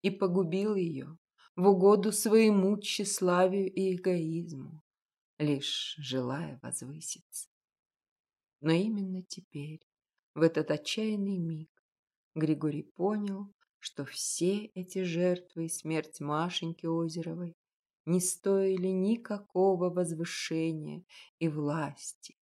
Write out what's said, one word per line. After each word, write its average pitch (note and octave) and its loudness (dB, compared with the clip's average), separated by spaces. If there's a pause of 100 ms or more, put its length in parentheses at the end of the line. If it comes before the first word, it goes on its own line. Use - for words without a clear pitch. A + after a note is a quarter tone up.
И F#3+ 2
погубил F#3+ 0
её D#3 -4 (380)
в F3+ 4
угоду G3 8
своему G#3 6
тщеславию F#3 2
и F#3+ 0
эгоизму, E3 -4 (560)
лишь - -2
желая C3 -6
возвыситься. - -12 (1080)
Но D3+ 0
именно F#3+ 0
теперь, D#3 -12 (540)
в - 0
этот E3 2
отчаянный G3+ -2
миг, D#3+ -6 (680)
Григорий D3+ 0
понял, G3+ -4 (260)
что - -10
все G3 -4
эти F#3 -8
жертвы F3 -2
и E3 -6
смерть D#3 -6
Машеньки E3 -4
Озеровой E3 -4 (500)
не F3 2
стоили F#3+ 0
никакого F#3+ 2
возвышения E3 -4 (340)
и E3 0
власти. D3 -6